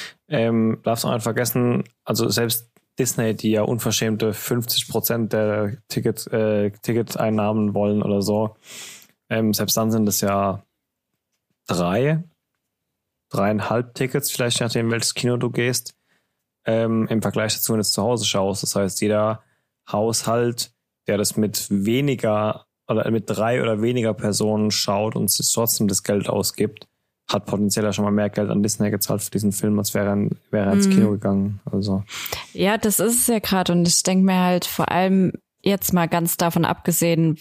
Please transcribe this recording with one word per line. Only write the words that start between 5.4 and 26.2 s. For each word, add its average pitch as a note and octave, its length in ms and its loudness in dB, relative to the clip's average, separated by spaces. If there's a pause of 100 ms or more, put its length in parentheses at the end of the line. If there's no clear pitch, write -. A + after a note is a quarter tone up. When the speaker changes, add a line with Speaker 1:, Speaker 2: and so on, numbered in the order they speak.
Speaker 2:
Ticket, A2+ 400 -4
äh, G#2+ 440 0 (100)
Ticketeinnahmen G#2+ 920 0
wollen G#2 300 0
oder G2+ 180 0
so, G#2 360 0 (720)
ähm, A2+ 240 2
selbst G#2 240 0
dann A2+ 140 2
sind A2 160 2
es G2+ 120 0
ja G2 420 0 (1080)
drei. G#2+ 560 0 (1040)
dreieinhalb G#2+ 680 -2
Tickets, C3+ 360 -2
vielleicht A#2+ 280 -2
je A#2+ 60 -2
nachdem, A#2 260 -2
welches A2+ 220 -2
Kino B2 240 -2
du A#2+ 120 -2
gehst, B2 440 -2 (720)
ähm, A2+ 440 0
im A2 120 0
Vergleich G#2+ 340 -2
dazu, - 180 -2
wenn A2 40 0
du G#2+ 40 0
es G2 100 -2
zu - 100 -2
Hause A#2 240 0
schaust. G2 380 -2
Das - 120 -4
heißt, G2 260 -2
jeder G#2+ 420 0 (480)
Haushalt, A#2 800 -2 (360)
der G2+ 100 0
das G2+ 200 -2
mit G#2 320 -2
weniger G#2+ 960 0 (220)
oder A2 240 0
mit A2 160 0
drei A2+ 340 0
oder A2+ 200 0
weniger A2+ 320 0
Personen G#2+ 580 0
schaut G#2 440 -2
und A2 140 -2
sich - 240 0
trotzdem A2+ 340 0
das F#2+ 160 0
Geld G2+ 260 0